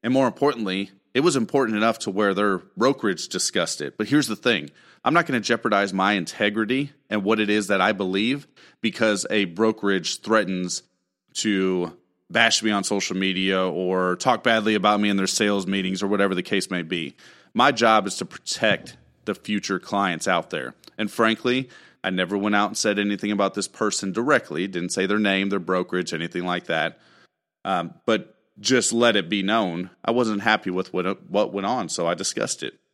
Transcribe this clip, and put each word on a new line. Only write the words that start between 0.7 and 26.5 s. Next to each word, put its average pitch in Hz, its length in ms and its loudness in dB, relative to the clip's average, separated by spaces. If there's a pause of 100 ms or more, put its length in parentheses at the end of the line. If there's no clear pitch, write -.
it 123 60 2
was 156 160 2
important 117 420 2
enough 113 220 2
to 104 120 -6
where 98 220 2
their 98 260 2 (180)
brokerage 110 500 0
discussed - 540 -2
it. 71 160 -8
But 107 100 -2
here's 135 200 2
the - 100 -6
thing. 85 340 0 (320)
I'm 131 100 2
not 165 120 4
gonna 127 160 -2
jeopardize 101 500 0
my 98 220 2
integrity 107 800 -2 (160)
and 104 160 -2
what 107 160 2
it 104 80 2
is 104 180 2
that 98 140 2
I 104 100 4
believe 104 560 -2 (320)
because 107 500 0
a 104 160 2
brokerage 98 760 0
threatens 92 640 -2 (520)
to 92 600 0 (320)
bash 113 320 2
me 110 80 0
on 101 140 0
social 98 340 -4
media 95 420 0
or 92 580 0
talk 123 260 0
badly 110 320 2
about 104 240 4
me 104 100 2
in 101 80 2
their 95 80 0
sales 101 400 0
meetings 95 380 -4
or 98 40 -2
whatever 98 280 2
the 92 80 -4
case 95 260 -2
may 87 140 -4
be. 80 320 -6 (400)
My 127 160 6
job 110 340 4
is 98 120 -6
to 95 80 -6
protect - 720 -4 (280)
the 104 80 -4
future 98 460 -4
clients 95 480 -2
out 87 240 0
there. 64 240 -8 (200)
And 107 140 -4
frankly, 123 600 0 (340)
I 95 80 -2
never 92 260 -2
went 104 180 0
out 104 120 2
and 104 100 -8
said 104 220 0
anything 101 320 -2
about 98 240 0
this 101 120 -4
person 101 440 -4
directly. 104 560 0
Didn't 90 240 -4
say 95 160 0
their 101 100 2
name, 98 320 2
their 98 80 -2
brokerage, 90 560 -2
anything 85 320 -6
like 90 200 -4